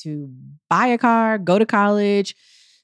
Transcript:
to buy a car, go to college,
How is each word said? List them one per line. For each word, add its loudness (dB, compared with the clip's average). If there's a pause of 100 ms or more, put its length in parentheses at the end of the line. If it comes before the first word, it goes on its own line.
to -10 (400)
buy 2
a 2
car, 2
go 0
to 2
college, 0 (480)